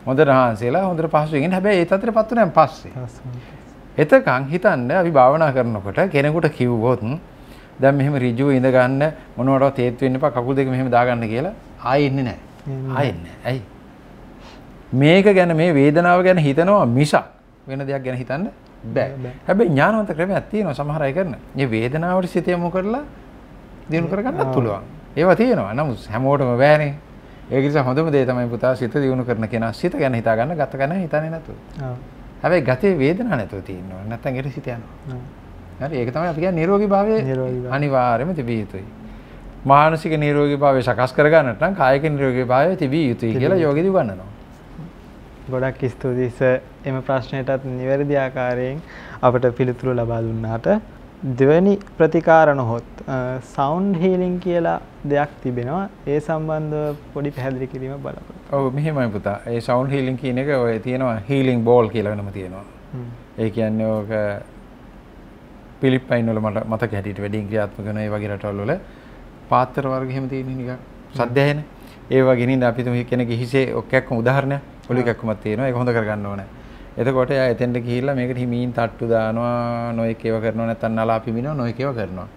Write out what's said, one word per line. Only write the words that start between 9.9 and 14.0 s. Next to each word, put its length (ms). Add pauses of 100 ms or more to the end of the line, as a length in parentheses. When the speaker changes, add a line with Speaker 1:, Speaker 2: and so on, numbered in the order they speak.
Speaker 1:
වෙන්න 100
එපා 160
කකුල් 240
දෙක 140
මෙහෙම 200
දාගන්න 380
කියලා 260 (280)
ආයෙ 260
එන්නේ 160
නැහැ. 160 (240)
Speaker 2:
එන්නේ 320
Speaker 1:
ආයෙ 140
එන්නේ 240
නැහැ. 120
ඇයි? 160 (1300)